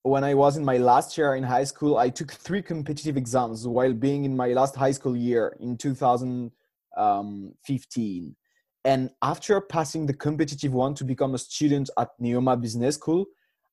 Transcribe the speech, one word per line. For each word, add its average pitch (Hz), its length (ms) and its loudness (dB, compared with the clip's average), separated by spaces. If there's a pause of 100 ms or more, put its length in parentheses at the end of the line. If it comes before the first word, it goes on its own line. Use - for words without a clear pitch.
when 139 220 2
I 139 100 2
was 143 220 6
in 156 80 -2
my 127 140 2
last 123 380 4
year 143 200 2
in 131 80 -4
high 123 200 0
school, 147 340 0
I 127 100 4
took 135 240 -8
three 190 300 -6
competitive 151 540 -6
exams 120 520 -2
while 127 240 2
being 139 320 0
in 135 100 -2
my 127 200 0
last 135 200 2
high 135 160 2
school 135 260 -2
year 120 440 0
in 120 160 -6
two 139 180 -4
thousand, 123 560 0 (460)
um, 101 580 -2 (100)
fifteen. 101 720 -6 (520)
And 131 220 2 (140)
after 175 400 0
passing 160 420 -4
the 139 80 0
competitive 143 640 -2
one 131 220 0
to 139 80 -8
become 131 300 -2
a 127 40 -4
student 143 500 0 (100)
at 120 120 -2 (100)
Neoma 123 400 2
Business 120 360 -2
School, 170 280 0 (480)